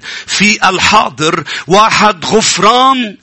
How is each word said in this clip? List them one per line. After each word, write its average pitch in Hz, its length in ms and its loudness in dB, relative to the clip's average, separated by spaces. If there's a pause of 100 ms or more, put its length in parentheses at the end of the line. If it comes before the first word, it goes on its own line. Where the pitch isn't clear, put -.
(280)
في 208 420 0
الحاضر، 170 760 0 (240)
واحد 208 580 2
غفران 226 960 0